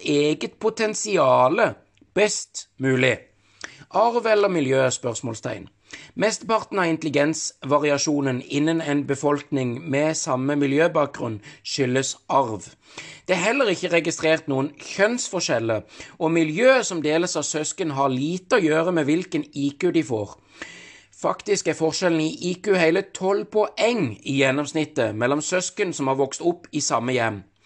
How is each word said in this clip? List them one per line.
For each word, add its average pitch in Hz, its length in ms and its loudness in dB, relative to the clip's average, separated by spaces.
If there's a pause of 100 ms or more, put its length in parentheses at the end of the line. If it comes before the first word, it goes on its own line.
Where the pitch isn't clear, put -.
eget 151 560 0
potensiale 196 1080 2 (420)
best - 540 -2 (100)
mulig. 127 380 2 (720)
Arv 226 400 2
eller 202 220 4
miljø? 135 320 2 (100)
Spørsmålstegn. 113 720 -8 (500)
Mesteparten 214 640 -2
av 180 140 2
intelligensvariasjonen 143 1500 0
innen 156 400 0
en 143 220 0
befolkning 139 640 0 (100)
med 156 380 0
samme 135 400 -2
miljøbakgrunn 143 800 0 (260)
skyldes 131 460 -2 (180)
arv. 113 400 0 (560)
Det 185 80 2
er 175 140 -2
heller 240 240 2
ikke 170 240 -2
registrert 160 500 0
noen 135 320 -2
kjønnsforskjeller, 165 1040 -2 (400)
og 160 140 2
miljøet 208 500 4
som 170 160 -6
deles 160 320 0
av 151 140 -4
søsken 151 500 -4
har 139 160 2
lite 180 460 0
å 180 80 0
gjøre 165 260 2
med 147 160 2
hvilken 160 400 -2
I 139 240 -2
Q 175 240 0
de 151 80 0
får. 107 320 -6 (800)
Faktisk 190 480 -2
er 160 160 -2
forskjellen 160 400 0
i 156 80 0 (220)
I - 100 -2
Q 196 160 2
hele 175 320 2
tolv 202 400 -2
poeng 208 600 0 (100)
i 135 220 -2
gjennomsnittet 135 760 -2
mellom 135 240 0
søsken 185 480 -2
som 139 160 -4
har 135 160 2
vokst 139 240 -2
opp 175 240 -2
i 151 140 -4
samme 123 340 0
hjem. 110 240 -2 (240)